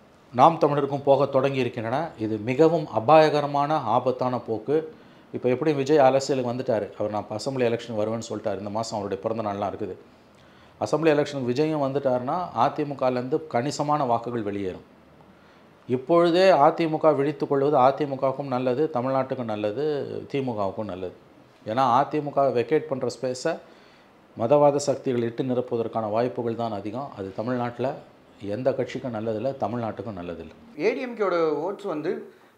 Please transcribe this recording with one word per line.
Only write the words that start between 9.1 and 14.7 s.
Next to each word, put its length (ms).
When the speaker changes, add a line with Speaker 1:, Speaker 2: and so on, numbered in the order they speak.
Speaker 1:
பிறந்த 200
நாள்லாம் 280
இருக்குது. 240
அசெம்பிளி 260
எலெக்ஷனுக்கு 440
விஜயும் 340
வந்துட்டாருன்னா, 520
அதிமுகலேருந்து 880
கணிசமான 560
வாக்குகள் 380
வெளியேறும். 500